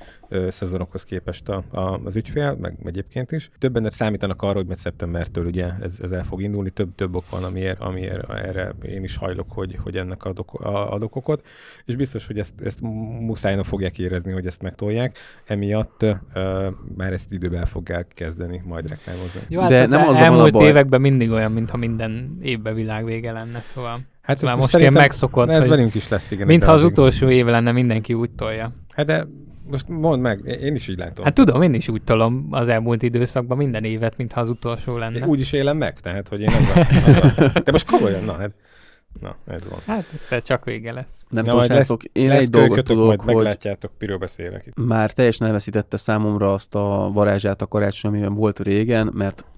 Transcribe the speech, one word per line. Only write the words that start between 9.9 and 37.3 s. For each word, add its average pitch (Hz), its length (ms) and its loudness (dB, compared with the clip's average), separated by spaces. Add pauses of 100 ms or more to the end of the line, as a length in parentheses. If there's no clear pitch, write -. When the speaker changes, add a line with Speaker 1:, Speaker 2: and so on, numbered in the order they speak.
Speaker 1:
ennek 92 280 -8
adok, 95 280 -10
a-, 101 400 -6
adok 107 220 -8
okot. 151 300 -4 (400)
És 120 100 -6
biztos, 131 320 -6
hogy 104 120 -8
ezt, 101 140 -10 (100)
ezt - 180 -8 (380)
muszájnak 107 460 -4
fogják 95 340 -6
érezni, 90 320 -6
hogy 92 140 -6
ezt 90 160 -10
megtolják. 107 560 -6 (280)
Emiatt, 104 600 -2 (280)
ö, 95 340 -4 (300)
már 95 160 -4
ezt - 180 -10
időben 87 280 -6
el 85 60 -2
fogják 87 500 -6
kezdeni 87 500 -10
majd 85 220 -8
reklámozni. 90 600 -12
Speaker 2:
Jó, 165 140 -4
hát 180 80 4
Speaker 3:
De 127 120 8
Speaker 2:
az 123 80 4
Speaker 3:
nem 143 100 6
Speaker 2:
el-, 156 80 6
Speaker 3:
azzal 131 140 8
van 165 100 10
a - 40 8
Speaker 2:
elmúlt 160 180 10
Speaker 3:
baj. 107 140 8
Speaker 2:
években 143 340 6
mindig 131 300 4
olyan, 110 200 0
mintha 113 260 -4
minden 117 640 -6
évben 110 340 -6
világvége 113 560 -6
lenne, 113 300 -10
szóval 120 380 -10 (220)
Speaker 1:
Hát 139 140 -4
Speaker 2:
ez 135 60 -6
már 123 120 0
Speaker 1:
ez 120 60 0
Speaker 2:
most 135 120 2
Speaker 1:
szerintem 156 240 8
Speaker 2:
ilyen 147 120 8
megszokott, 127 420 0
Speaker 1:
ez 160 100 4
Speaker 2:
hogy 131 100 6
Speaker 1:
velünk 127 260 4
is 101 140 -6
lesz, - 220 -4
igen, 101 160 -4
Speaker 2:
mintha 160 240 8
Speaker 1:
ebben 160 80 10
Speaker 2:
az 147 40 6
Speaker 1:
az 170 80 6
évben. 151 140 4
Speaker 2:
utolsó 131 240 4
év 127 160 6
lenne, 117 260 2
mindenki 120 420 0
úgy 117 180 -2
tolja. 110 400 -8 (240)
Speaker 1:
Hát 151 100 -2
de 156 220 -2 (420)
most 139 200 -6
mondd 156 320 0
meg, 123 400 -4
én 143 140 -4
is - 120 -8
így 92 100 -6
látom. 85 280 -8
Speaker 2:
Hát 147 80 2
tudom, 165 280 6
én 170 120 4
is - 140 -2
úgy 110 160 -4
tolom 120 480 2
az 127 180 -2
elmúlt 113 340 0
időszakban 120 540 -2
minden 123 260 -2
évet, 110 340 -4
mintha 120 240 -4
az 113 80 -2
utolsó 117 480 -6
lenne. 113 200 -6
Speaker 1:
Én 123 60 -6
úgy 151 160 2
is 131 140 -4
élem 143 240 0
meg, 117 220 -4
tehát, 95 280 -8
hogy 101 140 -8
én 107 80 -4
azzal, 151 340 6 (380)
azzal. 139 300 6 (120)